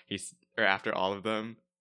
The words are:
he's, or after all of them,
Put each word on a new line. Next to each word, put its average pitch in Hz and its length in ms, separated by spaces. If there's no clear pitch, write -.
he's, - 300
or 110 60
after 98 300
all 95 200
of 98 80
them, 110 340